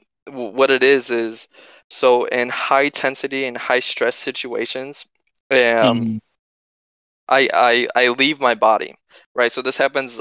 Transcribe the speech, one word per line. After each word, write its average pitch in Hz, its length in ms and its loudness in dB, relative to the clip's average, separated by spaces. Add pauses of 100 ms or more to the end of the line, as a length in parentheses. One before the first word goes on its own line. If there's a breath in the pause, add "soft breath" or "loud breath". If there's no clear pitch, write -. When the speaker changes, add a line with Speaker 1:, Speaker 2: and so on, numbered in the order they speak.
(260)
Speaker 1:
w-, 123 240 -10
what 135 200 2
it 127 120 2
is, 127 280 4
is, 113 380 -4 (420 loud breath)
so 123 360 2
in 123 220 -2
high 135 340 0
intensity 135 640 -4
and 120 100 -8
high 127 240 0
stress - 360 -2
situations, 131 920 -8 (440)
um, 135 80 4
Speaker 2:
Mm-hmm. 117 580 2 (1120)
Speaker 1:
I, 135 240 2
I, 120 440 2
I 127 140 2
leave 135 300 0
my 123 140 2
body, 107 400 0 (400 soft breath)
right? 120 180 0
So - 80 -6
this 131 160 -4
happens 135 440 -4